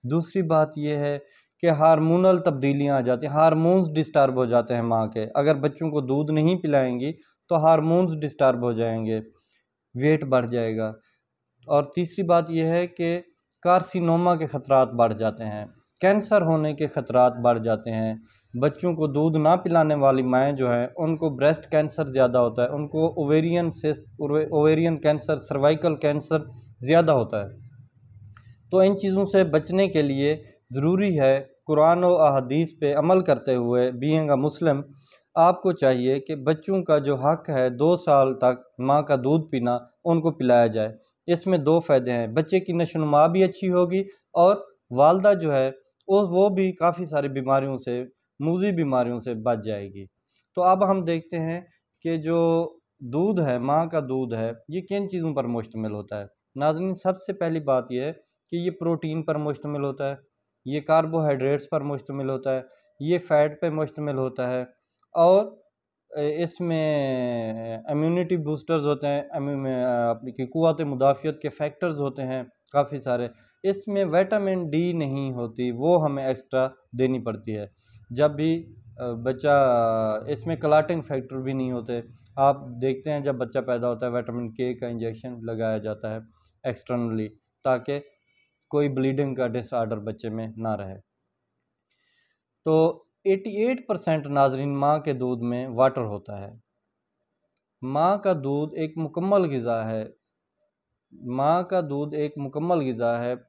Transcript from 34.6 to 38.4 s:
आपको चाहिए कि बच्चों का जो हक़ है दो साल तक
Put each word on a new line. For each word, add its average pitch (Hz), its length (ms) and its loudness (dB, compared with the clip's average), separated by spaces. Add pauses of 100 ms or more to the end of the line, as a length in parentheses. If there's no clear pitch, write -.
आपको 175 380 4
चाहिए 131 480 2
कि 156 220 -8
बच्चों 160 400 -2
का 151 180 2
जो 139 160 0
हक़ 160 340 -2
है 127 200 2
दो 147 260 2
साल 139 380 4
तक 127 280 0 (180)